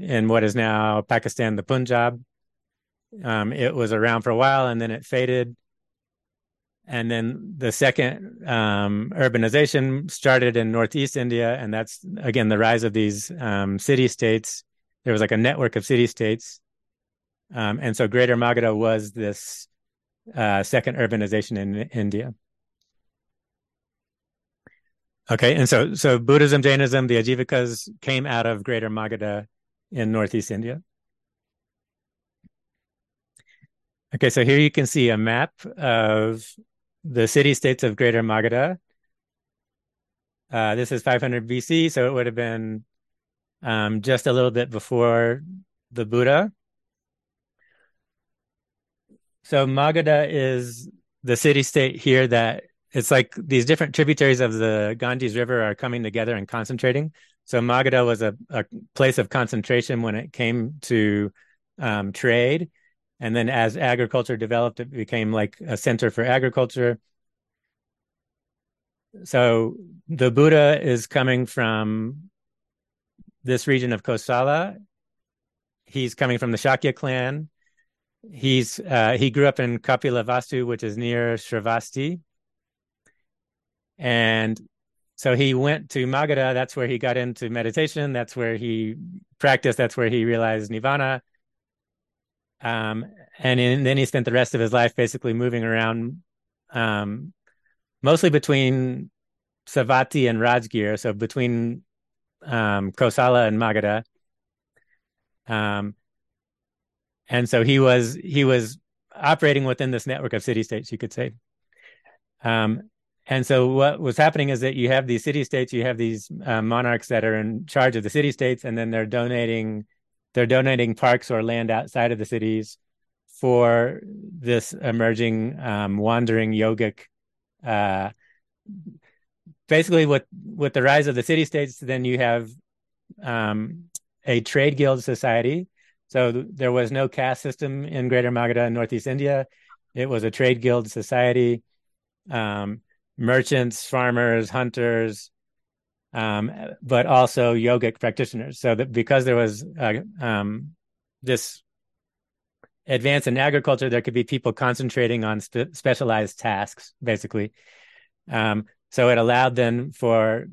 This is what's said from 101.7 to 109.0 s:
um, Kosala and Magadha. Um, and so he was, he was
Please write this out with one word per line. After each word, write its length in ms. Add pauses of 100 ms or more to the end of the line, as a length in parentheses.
um, 500
Kosala 540
and 120
Magadha. 460 (1400)
Um, 480 (1300)
and 200
so 160
he 140
was, 360
he 300
was 340 (360)